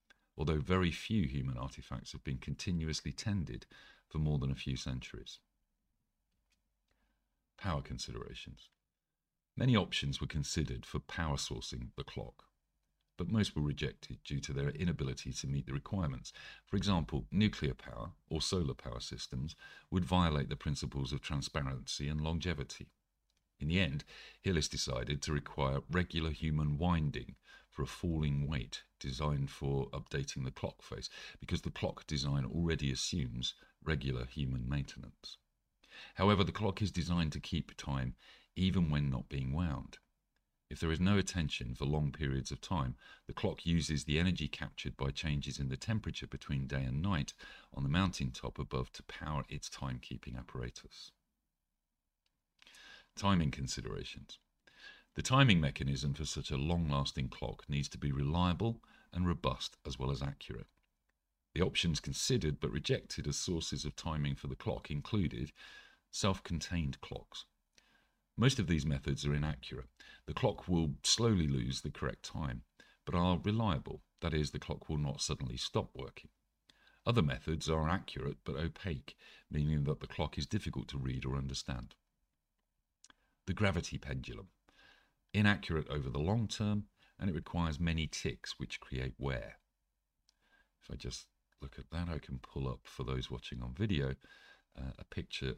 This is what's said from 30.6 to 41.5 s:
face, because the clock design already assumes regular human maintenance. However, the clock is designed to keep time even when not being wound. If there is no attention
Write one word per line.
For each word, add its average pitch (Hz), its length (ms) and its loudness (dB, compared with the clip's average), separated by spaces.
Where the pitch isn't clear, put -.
face, - 260 -10
because - 240 -2
the 73 80 -4
clock - 340 -4
design 69 400 0
already 80 460 2
assumes 64 640 -2
regular 65 420 0
human 64 440 -2
maintenance. - 680 -6
However, 98 300 6
the 82 80 4
clock 101 320 0
is 95 80 2
designed 85 400 2
to 73 80 -4
keep - 360 -2
time 65 380 -2
even 90 340 4
when 73 220 4
not 62 180 -2
being 65 240 -2
wound. 71 460 -2
If 82 80 -8
there 80 120 2
is 78 80 2
no 98 200 6
attention 71 560 -2